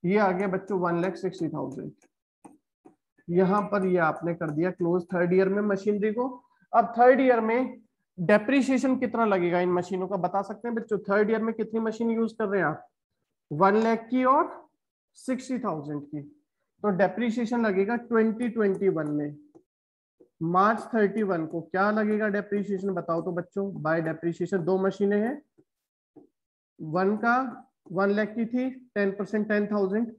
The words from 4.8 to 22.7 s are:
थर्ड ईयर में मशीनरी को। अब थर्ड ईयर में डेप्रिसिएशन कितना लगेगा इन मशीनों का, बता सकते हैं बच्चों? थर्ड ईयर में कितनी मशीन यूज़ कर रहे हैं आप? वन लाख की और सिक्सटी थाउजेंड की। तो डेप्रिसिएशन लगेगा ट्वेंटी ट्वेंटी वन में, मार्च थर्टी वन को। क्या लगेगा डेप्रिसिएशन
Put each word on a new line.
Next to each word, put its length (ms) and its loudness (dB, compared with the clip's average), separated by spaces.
थर्ड 280 0
ईयर 160 4
में 140 0
मशीनरी 500 0
को। 140 -2
अब 240 4
थर्ड 240 8
ईयर 200 6
में 400 -2
डेप्रिसिएशन 800 4
कितना 280 0
लगेगा 360 2
इन 100 2
मशीनों 360 -2
का, 100 -4
बता 240 -2
सकते 260 -8
हैं 80 -4
बच्चों? 240 -4
थर्ड 300 2
ईयर 120 0
में 140 -2
कितनी 240 -4
मशीन 320 -2
यूज़ 220 0
कर 140 -4
रहे 140 0
हैं 60 2
आप? 200 -6
वन 260 4
लाख 320 0
की 160 0
और 440 2
सिक्सटी 420 -4
थाउजेंड 440 -6
की। 180 -10
तो 680 -8
डेप्रिसिएशन 760 0
लगेगा 320 0
ट्वेंटी 520 0
ट्वेंटी 400 0
वन 220 -2
में, 260 -4
मार्च 420 2
थर्टी 380 0
वन 240 0
को। 160 -6
क्या 280 0
लगेगा 380 0
डेप्रिसिएशन 640 -2